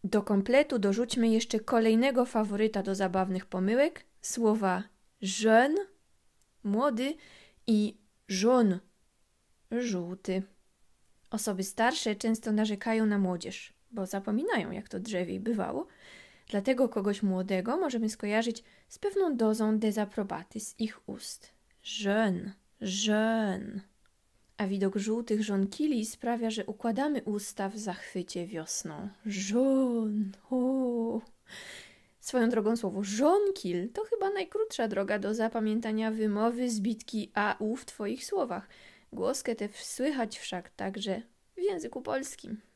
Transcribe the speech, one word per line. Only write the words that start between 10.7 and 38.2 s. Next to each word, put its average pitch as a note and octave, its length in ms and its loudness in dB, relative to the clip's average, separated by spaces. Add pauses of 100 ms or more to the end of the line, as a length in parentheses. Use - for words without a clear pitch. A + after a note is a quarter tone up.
Osoby G#3 340 -4
starsze A3+ 520 0
często A3+ 360 -2
narzekają G#3+ 540 0
na G#3 120 2
młodzież, F3+ 560 -2 (180)
bo G#3 140 -6
zapominają, G#3+ 640 -2
jak - 180 -10
to F#3 100 -6
drzewiej F#3+ 400 -4
bywało. A3 480 -2 (600)
Dlatego B3 420 2
kogoś G3+ 340 -2
młodego F#3+ 540 0
możemy B3 320 0
skojarzyć A3 540 -2 (260)
z - 100 -20
pewną F#4+ 380 0
dozą G#3+ 420 2
dezaprobaty G#3 800 -4
z - 200 -12
ich - 300 -6
ust. - 440 -12 (460)
Jeune, G3 540 0 (280)
jeune. G#3 1120 0 (640)
A G3+ 100 -2
widok G3 300 0
żółtych G#3+ 460 0
żonkili G#3+ 640 0
sprawia, A#3 440 -2
że G#3+ 160 -4
układamy B3 580 0
usta G#3 460 -4
w A3 80 -8
zachwycie F3+ 680 -6
wiosną. D#3+ 640 -8 (160)
Jaune, A3 1040 2 (200)
o. B3 680 0 (960)
Swoją B3 300 2
drogą A3+ 280 2
słowo G3+ 260 -2
żonkil A#3+ 880 2
to G#4 120 -4
chyba G4+ 260 -2
najkrótsza G4+ 580 -2
droga G3+ 320 0
do G3+ 140 -2
zapamiętania A3 800 0
wymowy A3 580 0
zbitki G#3+ 640 -4
A G#3 260 2
U G#3+ 160 0
w - 100 -12
twoich A3 400 -8